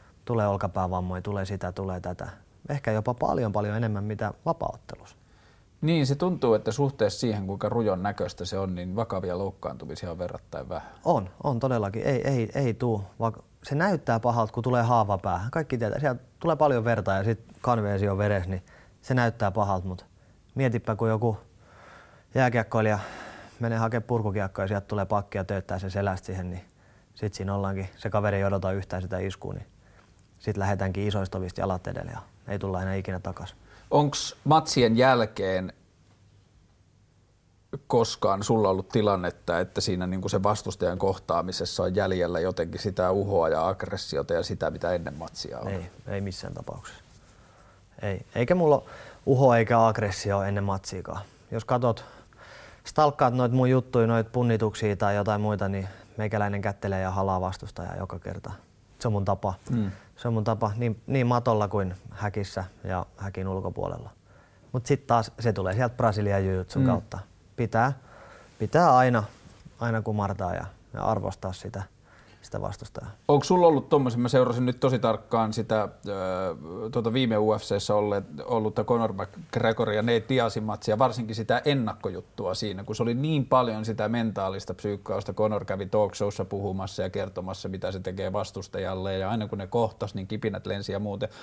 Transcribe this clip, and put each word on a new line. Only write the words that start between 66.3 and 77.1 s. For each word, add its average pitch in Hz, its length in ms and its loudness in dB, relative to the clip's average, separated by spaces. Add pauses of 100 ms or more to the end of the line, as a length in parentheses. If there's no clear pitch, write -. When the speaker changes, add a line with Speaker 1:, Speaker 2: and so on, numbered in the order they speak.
Speaker 1:
jiu-jitsun 95 380 -2
Speaker 2:
Mm. 131 60 4
Speaker 1:
kautta. - 320 0 (360)
Pitää, 117 380 2 (640)
pitää 156 380 6
aina, 123 260 6 (560)
aina 113 220 0
kumartaa 98 520 -2
ja, 85 120 -6 (280)
ja 101 100 -6
arvostaa 98 500 -2
sitä, - 300 -10 (580)
sitä - 200 -8
vastustajaa. - 500 -10 (160)
Speaker 2:
Onko 143 160 6
sulla 180 240 6
ollut 147 220 4
tommosen, 127 300 4
mä 120 100 0
seurasin 123 360 4
nyt 123 140 0
tosi 127 200 2
tarkkaan 110 540 0
sitä, 110 280 0
ö, 98 80 -2 (1000)
tuota 113 220 0